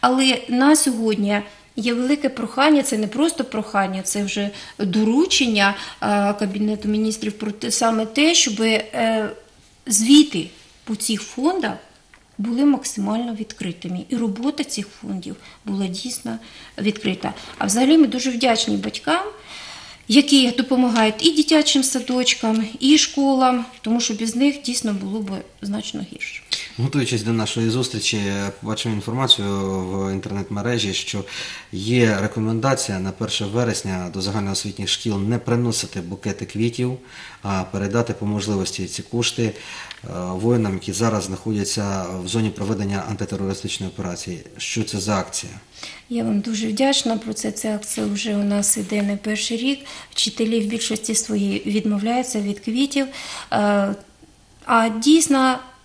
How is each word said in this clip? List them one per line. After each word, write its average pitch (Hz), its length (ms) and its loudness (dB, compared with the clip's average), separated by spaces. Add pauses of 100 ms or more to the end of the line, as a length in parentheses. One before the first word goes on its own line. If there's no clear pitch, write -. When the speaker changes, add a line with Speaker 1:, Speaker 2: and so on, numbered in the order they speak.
Speaker 1:
Але 262 480 4
на 269 260 6
сьогодні 214 640 2 (340)
є 240 180 -2
велике 262 360 2
прохання, 269 540 4
це 247 140 -2
не 214 100 0
просто 277 360 0
прохання, 196 580 -2
це 208 220 -2
вже 202 260 -2 (300)
доручення, 220 960 4 (260)
е, 202 320 2
Кабінету 208 540 -2
Міністрів 214 460 0
про 214 180 -6
те, 226 200 -6
саме 226 340 2
те, 285 280 4
щоб, 220 280 4
е, 226 680 0 (580)
звіти 226 600 6 (340)
по 220 120 -4
цих 208 260 -2
фондах 262 560 -2 (600)
були 233 280 0
максимально 233 680 0
відкритими, 180 760 -8
і 262 60 -2
робота 233 480 -2
цих - 240 -8
фондів 196 480 -10 (300)
була 196 220 -2
дійсно 226 500 -8 (400)
відкрита. 196 560 -4 (240)
А - 80 -2
взагалі 254 320 6
ми 294 100 8
дуже 254 240 -2
вдячні 226 460 2
батькам, 294 480 -2 (840)
які 269 440 6
допомагають 233 720 2
і 330 60 8
дитячим 302 520 4
садочкам, 247 840 0 (140)
і 277 180 8
школам, 262 680 4 (160)
тому 226 200 0
що 233 120 -2
без 220 220 -4
них 277 260 2
дійсно 240 320 -2
було 196 260 -4
б 202 100 -6 (320)
значно 202 520 -6
гірше. - 300 -10 (360)
Speaker 2:
Готуючись 123 440 0
до 113 100 0
нашої 113 360 0
зустрічі, 110 520 -2 (400)
побачив 110 300 -4
інформацію 101 920 0
в 95 320 -4
інтернет-мережі, 101 800 -2
що 98 300 -6 (480)
є 110 500 4
рекомендація 110 760 0
на 95 120 -4
перше - 340 -4
вересня 98 680 -2
до 95 80 -6
загальноосвітніх 98 680 -4
шкіл 104 300 -2
не 107 180 0
приносити 120 640 -2
букети 98 440 -6
квітів, 120 520 -2 (460)
а 95 200 -2
передати 101 500 -2
по 107 120 -6
можливості 98 600 -2
ці 87 180 -8
кошти, 117 400 -2
е, 107 100 0 (600)
воїнам, 95 600 0
які 92 200 -6
зараз 107 300 0
знаходяться 98 840 -4 (200)
в - 20 -6
зоні 110 220 0
проведення 98 600 -2
антитерористичної 98 840 -4
операції. 90 520 -8 (140)
Що - 260 -4
це 104 160 -4
за 98 200 0
акція? - 340 -8 (560)
Speaker 1:
Я 233 140 -4
вам 220 160 0
дуже 220 280 -4
вдячна 233 500 2
про 220 160 -6
це. 214 180 -6
Ця 214 240 -4
акція 214 300 -4
вже 208 300 -2
у 202 80 0
нас 202 340 2
іде 208 240 -2
не 202 160 -2
перший 214 400 -4
рік. 269 220 -2 (320)
Вчителі 226 500 0
в 208 40 0
більшості 220 500 -2
своїй 202 500 0
відмовляються 214 760 0
від 202 180 -4
квітів, 277 460 0
е, 208 880 0 (720)
а 226 240 4
дійсно 262 680 4 (240)